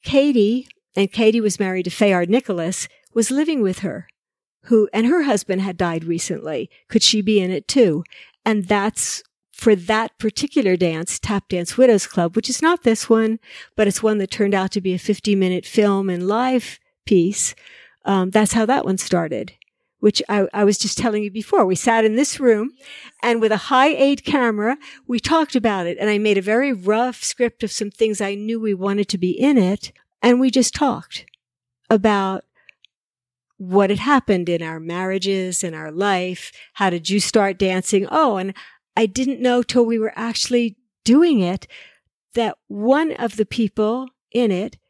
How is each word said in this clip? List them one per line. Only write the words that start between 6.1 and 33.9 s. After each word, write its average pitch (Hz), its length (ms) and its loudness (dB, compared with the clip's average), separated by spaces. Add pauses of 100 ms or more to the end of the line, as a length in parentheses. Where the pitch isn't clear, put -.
Could - 160 2
she 214 180 2
be 202 200 2
in 185 100 -2
it 170 160 -6
too?" 175 380 2 (400)
And 214 200 0
that's 208 580 -2 (280)
for 220 240 4
that 214 440 -4
particular 214 580 0
dance, 165 420 -2
Tap - 300 -4
Dance 175 280 -4
Widows 247 300 6
Club, 170 280 -2
which 220 140 -2
is 247 120 -4
not 339 220 2
this 226 260 0
one, 220 300 2 (360)
but 214 120 2
it's 196 140 -2
one 214 180 0
that 190 120 -4
turned 202 220 0
out 190 180 -2
to 202 100 -4
be 185 120 -2
a 180 60 -2
fifty-minute 190 680 0
film 196 440 0
and 180 200 -4
live 247 500 -2 (260)
piece. 185 500 2 (500)
Um, 190 240 0
that's 208 240 2
how 226 120 2
that 214 200 0
one 190 120 -2
started, 165 560 -4 (460)
which - 280 2
I, 202 260 0
I 208 120 0
was 202 120 2
just - 200 -4
telling 214 260 -2
you 202 80 -8
before. 226 340 0
We 185 100 0
sat 226 280 2
in 220 140 2
this 285 200 -2
room, 233 340 2 (500)
and 233 180 0
with 220 140 2
a - 180 -4
Hi-8 277 540 2
camera, 233 520 0 (300)
we 240 140 -4
talked 320 340 0
about 202 320 0
it. 175 100 -4
And 214 120 -2
I 208 80 0
made 208 200 2
a 196 40 0
very 240 320 0
rough 214 500 -2
script - 400 -4
of 208 80 -6
some 208 200 -6
things 214 280 0
I 202 160 -4
knew 220 240 -4
we 214 140 -2
wanted 196 340 -2
to 196 100 -6
be 180 140 0
in 269 260 2
it. 190 360 0 (280)
And 247 200 4
we 262 100 2
just 254 240 2
talked - 500 -4 (640)
about 202 540 0 (1120)
what 190 340 0
had 202 100 -2